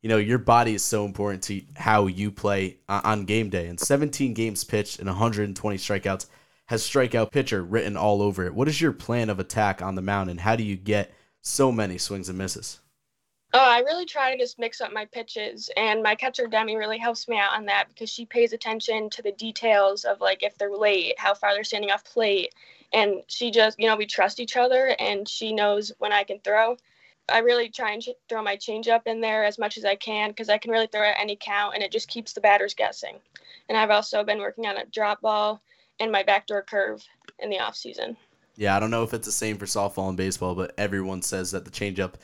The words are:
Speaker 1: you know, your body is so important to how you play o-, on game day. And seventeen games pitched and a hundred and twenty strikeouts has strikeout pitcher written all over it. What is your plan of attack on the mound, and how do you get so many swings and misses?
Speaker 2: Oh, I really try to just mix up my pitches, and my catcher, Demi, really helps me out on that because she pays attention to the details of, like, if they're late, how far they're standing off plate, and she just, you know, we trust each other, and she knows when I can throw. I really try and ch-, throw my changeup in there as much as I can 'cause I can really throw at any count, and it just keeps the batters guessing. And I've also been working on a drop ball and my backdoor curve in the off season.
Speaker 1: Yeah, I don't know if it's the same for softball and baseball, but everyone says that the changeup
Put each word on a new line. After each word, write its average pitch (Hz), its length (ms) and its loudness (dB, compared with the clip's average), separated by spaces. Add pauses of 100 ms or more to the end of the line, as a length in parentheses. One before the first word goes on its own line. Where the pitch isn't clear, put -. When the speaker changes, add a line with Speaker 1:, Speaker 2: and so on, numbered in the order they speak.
Speaker 1:
you 110 80 -8
know, 110 80 4
your 107 220 2
body 117 360 4
is 95 100 -2
so 104 200 0
important 101 400 -4
to 98 160 -6 (140)
how 107 320 4
you 95 240 -2
play 98 480 -2 (100)
o-, 101 160 0
on 104 200 0
game 107 260 0
day. 87 160 -2
And 87 120 -10
seventeen 139 540 0
games 110 300 -2
pitched - 380 -4
and 98 80 -4
a 92 60 -2
hundred 104 340 0
and 95 80 -8
twenty 104 200 -4
strikeouts 95 500 -2 (400)
has 113 160 0
strikeout 120 500 2
pitcher 131 300 0
written 98 340 -2
all 101 260 4
over 95 240 0
it. 90 80 -6
What 131 140 2
is 147 120 -2
your 160 120 4
plan 117 380 -2
of 98 100 -2
attack 98 420 0
on 95 140 -4
the 92 60 -4
mound, 98 280 0
and 87 100 -8
how 107 140 2
do 117 80 0
you 101 140 -2
get 101 360 -2 (300)
so 131 300 2
many 101 260 -2
swings 95 300 -6
and 92 100 -6
misses? - 420 -8 (760)
Speaker 2:
Oh, 247 40 8
I 247 200 8
really 311 260 0
try 269 260 -2
to 262 80 -4
just 247 200 -4
mix 233 240 -6
up 208 100 -6
my 214 140 -6
pitches, 214 720 -10
and 220 240 2
my 214 120 4
catcher, 254 320 -2
Demi, 220 300 0
really 214 220 -2
helps 226 280 -4
me 226 120 0
out 202 160 2
on 214 100 -4
that 202 240 2
because - 220 -12
she 233 160 -10
pays 233 260 2
attention 220 560 -4
to 220 140 -10
the 202 100 -4
details 208 720 2
of, 202 160 -2
like, 190 220 0
if 202 160 -4
they're 202 180 -2
late, 202 420 2
how 196 140 2
far 202 220 0
they're 208 100 -2
standing 208 260 -4
off 202 140 0
plate, 202 500 0 (380)
and 208 340 2
she 240 240 -4
just, 220 300 4
you 220 60 4
know, 220 100 4
we 208 80 -2
trust 208 340 0
each 240 200 -2
other, 254 400 4
and 208 280 -2
she 220 280 -4
knows 208 420 2
when 208 160 -2
I 202 120 4
can 202 160 -8
throw. 220 360 2 (540)
I 226 80 4
really 240 320 4
try 226 220 -4
and 226 100 -8
ch-, 247 80 -10 (180)
throw 220 140 -4
my 202 160 -2
changeup 226 480 0
in 226 160 -2
there 220 220 2
as 208 140 0
much 214 200 -4
as 214 80 -4
I 202 80 4
can 208 400 -4
'cause 214 160 -6
I 214 80 6
can 233 120 -8
really 226 160 2
throw 214 160 -2
at 208 160 2
any 208 180 -4
count, 202 380 -2
and 208 80 -4
it 196 80 -4
just 220 180 -4
keeps - 260 -12
the 214 80 -4
batters 202 320 4
guessing. - 420 -4 (540)
And 220 80 2
I've 214 120 2
also 208 340 2
been 208 160 -2
working 214 260 -6
on 202 100 -4
a 202 80 -8
drop 208 380 -2
ball 214 400 0 (380)
and 226 120 0
my 196 100 4
backdoor 202 400 2
curve 214 400 -2 (360)
in - 120 -6
the 190 80 -2
off 107 180 -4
season. - 400 -8 (400)
Speaker 1:
Yeah, 101 200 2
I - 20 2
don't 110 120 0
know 117 120 0
if 113 120 -2
it's 110 120 -8
the 107 60 -6
same 107 240 -2
for 98 100 -10
softball 98 420 -2
and 92 80 -4
baseball, 92 380 -2
but 90 240 -6
everyone 95 440 -4
says 92 280 -4
that 95 140 -6
the - 60 -18
changeup 95 540 -4